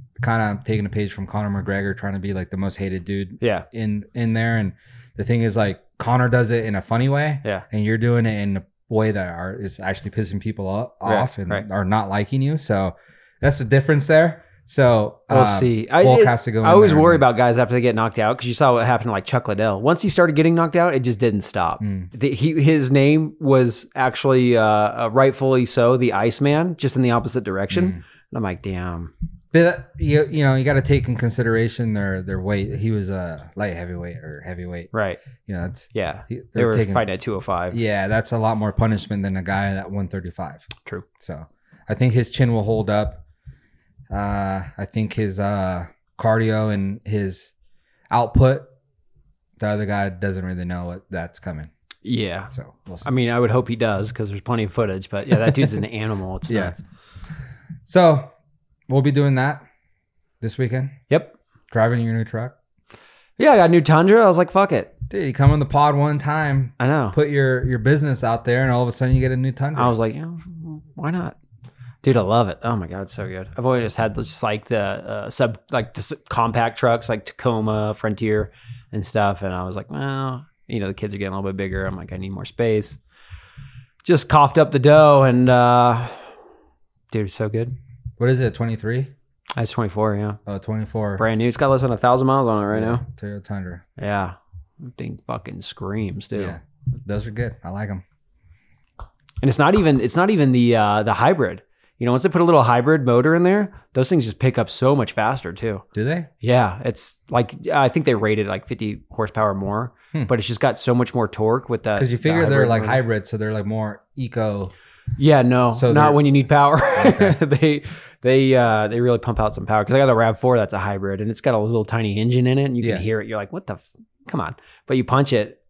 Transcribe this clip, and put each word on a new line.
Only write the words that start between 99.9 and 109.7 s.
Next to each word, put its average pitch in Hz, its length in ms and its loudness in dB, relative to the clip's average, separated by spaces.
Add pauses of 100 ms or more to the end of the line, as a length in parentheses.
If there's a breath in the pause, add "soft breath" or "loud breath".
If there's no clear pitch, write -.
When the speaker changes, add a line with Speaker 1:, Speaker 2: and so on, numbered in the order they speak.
Speaker 2:
it's 117 160 -2
not 185 140 2
even 151 220 2
the, 120 240 4
uh, 107 280 2
the 107 100 0
hybrid. 120 480 0 (360)
You 120 80 -4
know, 120 60 2
once 127 120 0
they 185 60 0
put 170 100 2
a 170 40 4
little 165 180 6
hybrid 123 420 2
motor 123 320 4
in 170 80 2
there, 196 280 2 (200 soft breath)
those 127 160 0
things 156 160 2
just 110 160 -6
pick 127 180 2
up 113 120 -2
so 135 260 2
much 117 160 -2
faster, 113 400 -4
too. 101 300 -8 (100)
Speaker 1:
Do 107 120 -4
they? 160 220 -4 (140)
Speaker 2:
Yeah. 117 440 0
It's - 360 -8 (100)
like, 123 240 -2 (140)
I 139 200 2
think 143 180 -2
they 131 80 4
rated, 107 320 0
like, 98 200 -8
fifty 107 440 -8
horsepower 107 440 -2
more, 101 380 -4 (200 soft breath)